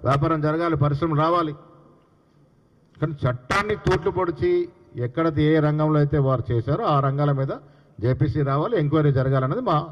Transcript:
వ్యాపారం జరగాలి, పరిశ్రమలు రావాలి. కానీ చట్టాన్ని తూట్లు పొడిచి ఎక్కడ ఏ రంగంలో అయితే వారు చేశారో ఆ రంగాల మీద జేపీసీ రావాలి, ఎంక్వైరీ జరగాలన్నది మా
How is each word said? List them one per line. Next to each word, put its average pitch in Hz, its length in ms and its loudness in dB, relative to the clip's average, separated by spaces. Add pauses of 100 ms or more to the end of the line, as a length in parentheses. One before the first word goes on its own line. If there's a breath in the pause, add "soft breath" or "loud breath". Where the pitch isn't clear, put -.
వ్యాపారం 151 380 0
జరగాలి, 160 380 -2
పరిశ్రమలు 147 400 0
రావాలి. 165 300 0 (1500)
కానీ 156 140 -2 (100)
చట్టాన్ని 202 600 -2
తూట్లు 185 340 0
పొడిచి 175 320 0 (560)
ఎక్కడ 165 200 -2 (240)
ఏ - 20 4 (140)
రంగంలో 151 360 2
అయితే 143 260 2
వారు 127 220 0
చేశారో 139 340 -2 (100)
ఆ - 20 4 (100)
రంగాల 143 340 0
మీద 139 140 -4 (480 soft breath)
జేపీసీ 127 480 0
రావాలి, 185 320 0
ఎంక్వైరీ 147 380 2
జరగాలన్నది 135 500 0
మా 151 80 2 (140)